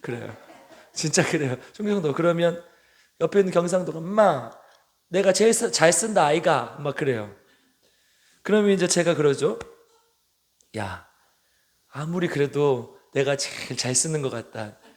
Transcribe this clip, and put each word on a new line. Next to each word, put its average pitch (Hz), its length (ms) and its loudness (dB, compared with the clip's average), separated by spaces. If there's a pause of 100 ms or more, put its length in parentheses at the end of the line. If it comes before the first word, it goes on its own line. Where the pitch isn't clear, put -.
그래요. 113 320 -10 (580)
진짜 160 320 0
그래요. 139 320 -2 (160)
충청도. 202 420 -2
그러면 170 480 2 (580)
옆에 165 200 2
있는 185 120 2
경상도가 175 480 -2
마, 165 500 2 (580)
내가 190 240 2
제일 214 200 4
쓰- 233 180 0
잘 165 220 4
쓴다, 196 340 2
아이가. 151 540 0
막 143 160 -6
그래요. 113 380 -4 (1080)
그러면 208 280 4
이제 180 160 4
제가 170 280 2
그러죠. 147 440 2 (1160)
야, 98 300 -10 (840)
아무리 165 400 -6
그래도 143 720 -2 (140)
내가 139 240 0
제일 - 400 -10
잘 123 180 -4
쓰는 156 280 -2
것 131 80 -4
같다. 110 480 -12 (180)